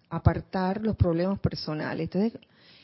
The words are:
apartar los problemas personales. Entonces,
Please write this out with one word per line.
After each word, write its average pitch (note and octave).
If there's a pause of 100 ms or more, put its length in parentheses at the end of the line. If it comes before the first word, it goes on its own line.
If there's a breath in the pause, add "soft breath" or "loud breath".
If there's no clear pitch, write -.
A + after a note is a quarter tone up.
apartar F#3
los A3
problemas F3+
personales. D3+
Entonces, G3+ (440 soft breath)